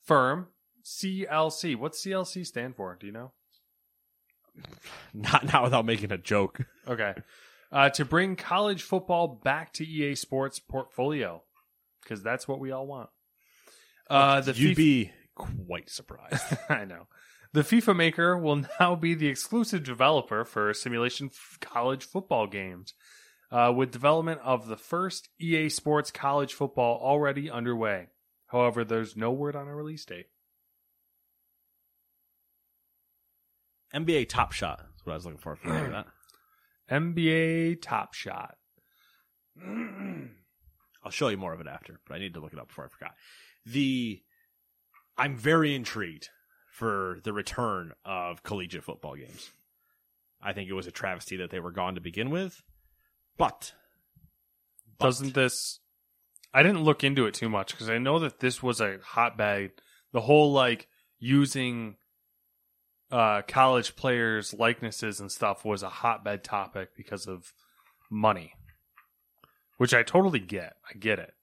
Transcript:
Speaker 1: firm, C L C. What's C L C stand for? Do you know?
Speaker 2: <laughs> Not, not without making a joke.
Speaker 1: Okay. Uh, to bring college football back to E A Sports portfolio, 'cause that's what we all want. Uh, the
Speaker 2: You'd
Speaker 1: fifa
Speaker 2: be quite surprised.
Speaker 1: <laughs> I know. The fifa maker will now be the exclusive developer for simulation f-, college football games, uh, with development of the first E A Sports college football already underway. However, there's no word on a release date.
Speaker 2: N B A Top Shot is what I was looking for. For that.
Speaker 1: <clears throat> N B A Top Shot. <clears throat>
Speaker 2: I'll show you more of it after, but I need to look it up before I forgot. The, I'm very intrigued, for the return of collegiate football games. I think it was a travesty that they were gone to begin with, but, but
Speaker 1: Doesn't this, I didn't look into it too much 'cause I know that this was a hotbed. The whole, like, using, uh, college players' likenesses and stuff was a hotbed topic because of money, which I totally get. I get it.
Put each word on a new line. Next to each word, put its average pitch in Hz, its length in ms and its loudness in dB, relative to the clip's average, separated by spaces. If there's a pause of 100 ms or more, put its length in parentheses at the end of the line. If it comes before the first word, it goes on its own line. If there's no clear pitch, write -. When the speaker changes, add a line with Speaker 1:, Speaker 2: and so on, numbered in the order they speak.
Speaker 1:
firm, 151 460 4 (340)
C 190 460 -6
L 156 220 2
C. 156 240 -4
What's 135 260 -8
C 190 120 -8
L 190 120 -2
C 180 180 -10
stand 123 320 -10
for? 92 240 -10
Do 101 80 -18
you 101 60 -14
know? 120 200 -14 (1200)
Speaker 2:
<laughs> - 560 -20
Not, 110 400 2
not 135 100 6
without 123 220 4
making 107 280 -2
a 92 60 -4
joke. 98 420 0 (280)
Speaker 1:
Okay. 110 260 -2 (560)
Uh, 139 200 6
to 147 160 -2
bring 180 300 2
college 196 460 0
football 175 460 0
back 139 460 -2
to 156 120 -8
E 156 180 -2
A 143 100 -2
Sports 135 440 -4
portfolio, 127 840 -4 (640)
'cause 104 160 -8
that's 117 260 -4
what 135 100 -4
we 135 120 -8
all 131 160 -8
want. 135 240 -12 (1000)
Uh, 139 320 8
the 131 120 0
Speaker 2:
You'd 139 200 6
Speaker 1:
fifa 131 40 4
Speaker 2:
be 139 360 6 (220)
quite - 560 -10
surprised. - 520 -8 (200)
Speaker 1:
<laughs> - 80 -14
I 110 160 -2
know. 90 200 -16 (460)
The 147 100 4
fifa 220 320 6
maker 170 440 4
will 151 260 2 (160)
now 175 140 6
be 170 200 0
the 151 140 2
exclusive 202 560 -2
developer 127 600 2
for 104 280 -2
simulation 123 540 -4
f-, - 340 -18
college 127 440 -4
football 147 420 -2
games, 95 480 -10 (560)
uh, 120 260 4
with 127 140 0
development 156 520 2
of 120 260 0
the 110 80 -8
first 175 520 -6 (100)
E 165 180 0
A 156 120 2
Sports 151 420 0
college 139 440 -2
football 123 460 0
already 143 500 2
underway. 113 580 -2 (380)
However, 120 380 2
there's 110 320 -4
no 117 160 0
word 143 240 -4
on 143 120 -10
a 143 60 -12
release 151 320 -10
date. 87 220 -14 (3750)
Speaker 2:
N 151 120 -2
B 165 120 2
A 131 80 4
Top - 280 0
Shot - 280 -6 (160)
is - 100 -20
what 82 60 -6
I 78 40 -6
was 82 80 -10
looking 80 160 -14
for. 76 160 -10
For - 120 -12
that. 82 380 -4 (420)
Speaker 1:
<clears throat> - 400 -20
N 160 260 0
B 165 160 2
A 165 460 2
Top - 380 -6
Shot. - 420 -12 (1000)
<clears throat> 165 80 -20 (1400)
Speaker 2:
I'll 90 60 -10
show - 180 -2
you 104 80 -2
more 92 160 -6
of 82 80 -12
it 80 60 -14
after, - 400 -18
but - 80 -16
I 87 40 -10
need 92 160 -10
to 82 60 -12
look 76 120 -16
it 78 60 -16
up 62 100 -16
before - 160 -16
I 67 40 -18
forgot. - 260 -18 (500)
The, 123 580 -2 (920)
I'm 135 200 -2
very 147 380 4
intrigued, 104 540 -8 (480)
for 95 480 -2
the 110 80 -6
return 101 600 -4 (120)
of 87 380 -6
collegiate 90 420 -8
football 71 320 -12
games. - 340 -20 (920)
I 98 100 -6
think 95 160 -8
it 95 60 -6
was 92 120 -6
a 90 60 -14
travesty 92 460 -6
that 90 120 -6
they 92 80 -6
were 87 140 -8
gone 92 220 -4
to 90 80 -8
begin 95 280 -6
with, 180 320 -6 (760)
but, - 340 -2 (1300)
but 131 80 4
Speaker 1:
Doesn't 131 280 0
this, - 460 0 (720)
I 135 100 8
didn't 170 220 4
look 151 180 6
into 139 240 4
it 101 60 0
too - 160 -4
much 101 280 -2
'cause 110 120 -8
I 113 100 0
know 139 200 2
that 156 220 -4
this 127 220 0
was 123 180 0
a 98 180 -2
hotbed. 104 760 0 (400)
The 120 80 2
whole, 147 320 6
like, 123 360 2 (300)
using, 123 800 0 (1120)
uh, 110 320 4
college 131 540 4
players' 113 560 0
likenesses 113 680 -2
and 98 120 -10
stuff 101 320 -2
was 104 180 -2
a 95 60 -8
hotbed 104 560 -4
topic 95 500 -6
because 98 320 -12
of 92 280 -14 (560)
money, 107 420 2 (1300)
which 123 160 4
I 117 80 8
totally 175 380 4
get. 92 360 -8 (120)
I - 100 -18
get 104 200 0
it. 85 240 -12